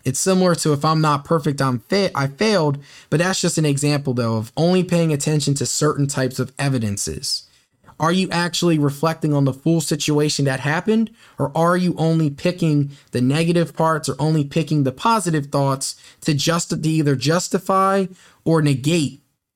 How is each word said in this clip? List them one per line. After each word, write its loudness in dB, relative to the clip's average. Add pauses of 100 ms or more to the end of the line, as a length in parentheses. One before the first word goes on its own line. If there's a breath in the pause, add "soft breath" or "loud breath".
It's -4
similar 2
to 0
if -2
I'm 2
not 0
perfect, -2
I'm 0
fa-, -2
I -2
failed, 0 (280 loud breath)
but 2
that's 0
just 0
an 2
example 0
though 0
of -6
only 2
paying 0
attention 0
to -2
certain 0
types -4
of -4
evidences. -4 (540 loud breath)
Are 2
you 2
actually 0
reflecting 0
on 2
the 2
full 0
situation 0
that -2
happened, 0 (280 loud breath)
or -4
are 2
you 0
only 2
picking 0 (220 loud breath)
the -2
negative 0
parts 0
or -4
only 0
picking 0
the 0
positive 0
thoughts -2 (280 loud breath)
to 0
just, -2
to -2
either 2
justify 0 (380 loud breath)
or 4
negate 0 (340)